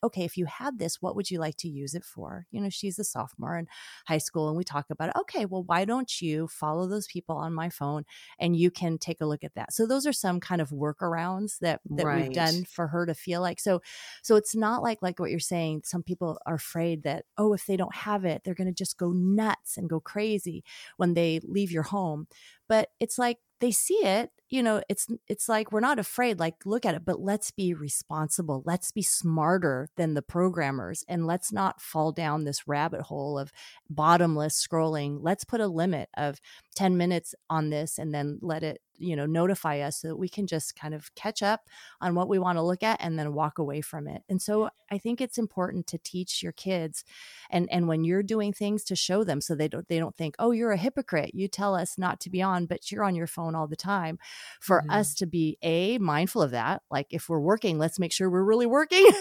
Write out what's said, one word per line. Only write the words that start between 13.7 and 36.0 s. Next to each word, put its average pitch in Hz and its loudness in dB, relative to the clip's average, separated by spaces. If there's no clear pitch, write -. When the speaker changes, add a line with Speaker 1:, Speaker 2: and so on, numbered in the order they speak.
Speaker 1:
so 220 6
it's 214 2
not 220 0
like, 226 -2
like 180 -4
what 175 -2
you're 160 -2
saying, 160 -2
some 180 -4
people 175 -4
are 165 -2
afraid 165 -2
that, 147 -4
"Oh, 208 4
if - -4
they 196 0
don't 180 -2
have 208 -2
it, 156 0
they're 180 -4
gonna 185 0
just - -4
go 175 0
nuts 196 2
and 180 -4
go 160 0
crazy 202 -2
when 175 4
they 165 4
leave 196 -2
your 160 0
home." 160 -4
but 220 4
it's 233 -4
like, 240 2
they 240 4
see - 2
it, 202 2
you 254 2
know, 220 4
it's, - -2
it's - -4
like, 220 0
we're 214 2
not 262 2
afraid, 220 0
like, 165 -2
look 220 0
at 180 2
it, 165 -8
but - 0
let's 202 -2
be 180 0
responsible. 151 -2
Let's 170 -2
be 214 -4
smarter 160 2
than 160 0
the 143 0
programmers, 143 0
and 170 0
let's 175 -2
not 196 0
fall 156 0
down 151 -2
this 143 -6
rabbit 147 0
hole 147 -4
of 139 -8
bottomless 156 4
scrolling. 151 0
Let's 175 0
put 233 -2
a 208 0
limit 165 0